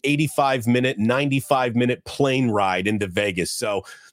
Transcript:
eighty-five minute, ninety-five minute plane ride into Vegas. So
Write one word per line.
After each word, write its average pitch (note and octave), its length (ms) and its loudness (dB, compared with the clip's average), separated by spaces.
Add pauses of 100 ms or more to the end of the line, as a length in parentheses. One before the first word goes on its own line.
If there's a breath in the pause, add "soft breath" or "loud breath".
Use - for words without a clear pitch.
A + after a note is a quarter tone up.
eighty-five C#3 640 0
minute, B2 320 2
ninety-five C3 720 0
minute B2 300 0
plane C3 480 0
ride F#2+ 340 0
into G#2 220 -2
Vegas. F2+ 420 -2
So G#2 320 -4 (300 loud breath)